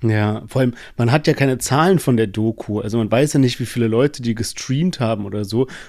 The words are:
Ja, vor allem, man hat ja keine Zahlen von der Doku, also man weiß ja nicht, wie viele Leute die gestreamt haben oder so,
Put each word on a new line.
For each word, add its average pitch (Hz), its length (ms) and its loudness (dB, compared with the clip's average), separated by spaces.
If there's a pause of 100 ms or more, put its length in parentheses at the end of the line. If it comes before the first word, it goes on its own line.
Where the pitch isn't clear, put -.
Ja, 107 440 2
vor 131 160 -2
allem, 123 120 2 (220)
man 120 160 2
hat 151 140 2
ja 156 80 4
keine 135 240 0
Zahlen 165 400 2
von 127 180 0
der 110 120 2
Doku, 107 520 -4
also 107 180 -2
man 107 120 0
weiß 135 240 2
ja 143 60 4
nicht, 127 200 2
wie 123 60 -4
viele 113 220 0
Leute 127 340 0
die 117 120 0
gestreamt 135 680 -4
haben 110 260 -2
oder 101 180 -4
so, 110 220 0 (220)